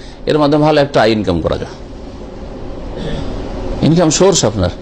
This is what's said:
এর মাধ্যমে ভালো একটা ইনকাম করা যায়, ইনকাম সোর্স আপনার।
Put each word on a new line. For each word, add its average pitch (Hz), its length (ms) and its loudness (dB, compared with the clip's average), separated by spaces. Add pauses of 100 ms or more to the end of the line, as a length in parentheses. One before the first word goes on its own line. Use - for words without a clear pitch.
(260)
এর 151 140 2
মাধ্যমে 147 240 4
ভালো 151 180 6
একটা 139 240 2
ইনকাম 95 360 2
করা 73 160 0
যায়, 71 120 -8 (2000)
ইনকাম 165 280 4
সোর্স 180 360 4
আপনার। 98 240 0 (120)